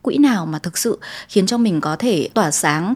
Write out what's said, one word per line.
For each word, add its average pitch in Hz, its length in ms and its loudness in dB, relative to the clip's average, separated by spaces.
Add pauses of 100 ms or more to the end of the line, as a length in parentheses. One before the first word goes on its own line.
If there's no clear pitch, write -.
quỹ - 160 -2
nào 247 280 4
mà 156 140 -4
thực - 180 -8
sự - 220 -2 (280)
khiến 190 180 2
cho 233 120 0
mình 202 240 2
có 151 140 -2
thể 196 380 0
tỏa 160 180 2
sáng 160 440 0